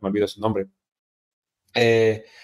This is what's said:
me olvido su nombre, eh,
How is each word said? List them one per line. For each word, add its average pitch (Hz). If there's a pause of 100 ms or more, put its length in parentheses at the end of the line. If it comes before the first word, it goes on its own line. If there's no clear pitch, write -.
me 98
olvido 101
su 104
nombre, 104 (1040)
eh, 113 (180)